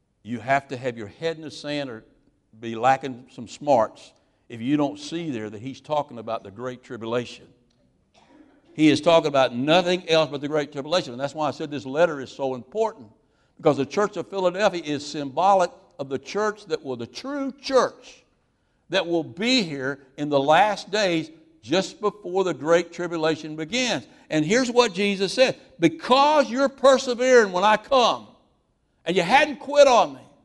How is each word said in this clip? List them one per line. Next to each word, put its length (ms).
You 160
have 300
to 80
have 200
your 100
head 280
in 80
the 80
sand 380
or 160
be 160
lacking 560
some 160
smarts 680
if 120
you 160
don't 200
see 320
there 200
that 120
he's 200
talking 360
about 260
the 80
Great 300
Tribulation. 640
He 160
is 120
talking 260
about 260
nothing 560
else 220
but 100
the 60
Great 240
Tribulation. 400
And 80
that's 160
why 120
I 40
said 180
this 160
letter 360
is 100
so 240
important, 560
because 200
the 80
church 320
of 120
Philadelphia 540
is 220
symbolic 680
of 100
the 80
church 480
that 180
will, 120
the 100
true 460
church 720
that 160
will 180
be 380
here 380
in 120
the 100
last 500
days 400
just 400
before 420
the 100
Great 380
Tribulation 640
begins. 520
And 140
here's 280
what 220
Jesus 400
said, 240
"Because 720
you're 200
persevering 840
when 120
I 140
come, 500
and 100
you 60
hadn't 360
quit 300
on 280
me, 60